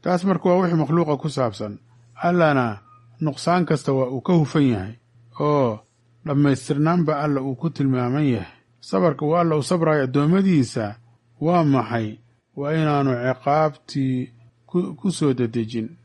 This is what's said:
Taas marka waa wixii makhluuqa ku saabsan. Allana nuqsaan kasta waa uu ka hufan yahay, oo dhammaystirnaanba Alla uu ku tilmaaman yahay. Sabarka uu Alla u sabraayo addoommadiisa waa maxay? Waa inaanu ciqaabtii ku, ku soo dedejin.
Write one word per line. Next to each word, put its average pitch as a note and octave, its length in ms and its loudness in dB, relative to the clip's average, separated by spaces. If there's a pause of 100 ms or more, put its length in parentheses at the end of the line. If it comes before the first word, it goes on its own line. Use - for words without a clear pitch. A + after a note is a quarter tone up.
Taas F3 220 -2
marka F#3 240 0
waa F3+ 120 4
wixii E3+ 180 0
makhluuqa D3+ 380 0
ku D3+ 120 -6
saabsan. A2+ 500 -4 (380)
Allana D3 640 2 (420)
nuqsaan E3+ 440 0
kasta D3 280 -2
waa C3 180 0
uu C3 100 -6
ka F#3+ 120 0
hufan D3+ 360 4
yahay, G#2+ 260 -4 (460)
oo C#3 400 0 (460)
dhammaystirnaanba D3 880 2 (100)
Alla D3 180 -2
uu C3+ 140 -6
ku E3 160 -6
tilmaaman C3 560 0
yahay. A2 260 -2 (280)
Sabarka D#3+ 440 -2
uu D#3 120 2
Alla E3 200 2
u C#3+ 60 0
sabraayo D#3+ 420 2
addoommadiisa C#3+ 920 2 (460)
waa E3+ 240 2
maxay? A2+ 540 0 (380)
Waa C#3+ 180 -4
inaanu D3 400 2
ciqaabtii C3 1160 -2 (360)
ku, F3+ 280 -4
ku F#3+ 160 -4
soo D3 240 0
dedejin. A#2 540 -4 (160)